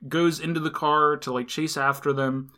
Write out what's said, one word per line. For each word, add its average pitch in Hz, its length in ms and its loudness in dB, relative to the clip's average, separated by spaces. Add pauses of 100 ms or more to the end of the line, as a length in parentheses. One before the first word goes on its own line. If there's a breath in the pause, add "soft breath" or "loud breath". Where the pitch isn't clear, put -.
goes 165 320 2
into 165 200 -2
the 151 100 -2
car 151 480 2
to, 135 140 -6
like, 123 160 -4
chase 156 280 -4
after 139 360 0
them, 135 460 -2